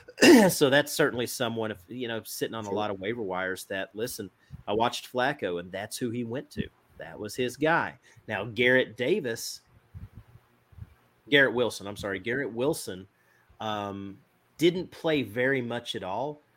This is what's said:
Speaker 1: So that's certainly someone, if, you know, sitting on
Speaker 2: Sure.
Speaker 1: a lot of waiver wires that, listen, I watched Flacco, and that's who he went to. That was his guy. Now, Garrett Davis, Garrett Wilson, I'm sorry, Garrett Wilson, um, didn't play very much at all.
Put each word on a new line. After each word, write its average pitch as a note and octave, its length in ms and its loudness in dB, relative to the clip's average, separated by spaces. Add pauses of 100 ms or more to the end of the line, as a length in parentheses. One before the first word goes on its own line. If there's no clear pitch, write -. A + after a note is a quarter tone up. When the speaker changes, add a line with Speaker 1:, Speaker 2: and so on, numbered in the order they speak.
(500)
Speaker 1:
So D3 200 4
that's C#3+ 220 4
certainly A#2+ 340 2
someone, A2+ 460 -4
if, G2 60 -10 (100)
you B2 200 -8
know, A2+ 180 -6
sitting - 280 -6
on A2+ 120 -8
Speaker 2:
Sure. G2+ 80 -6
Speaker 1:
a - 20 -2
lot G#2 160 -2
of F#2+ 80 -8
waiver A2+ 240 -4
wires F#2 460 -4
that, G2 260 -6
listen, A2 340 -6 (380)
I G#2 60 -2
watched A2+ 380 -2
Flacco, B2 480 -2
and F2+ 120 -12
that's G2 260 -10
who B2+ 120 -4
he A#2+ 160 -6
went A#2+ 260 -10
to. - 160 -8 (320)
That D#2+ 180 -14
was G#2 160 -10
his B2 220 -4
guy. C#3 420 0 (300)
Now, G#2 160 -4
Garrett A#2+ 540 4
Davis, B2+ 640 -2 (1700)
Garrett C3+ 240 6
Wilson, A2 340 -2
I'm G2+ 100 -10
sorry, G2 220 -6
Garrett B2+ 320 -4
Wilson, A2+ 560 -4 (520)
um, G2+ 580 -8 (400)
didn't E3+ 340 0
play D#3 320 -2
very B2 380 0
much A#2+ 340 -8
at G2 80 -8
all. B2 380 -6 (160)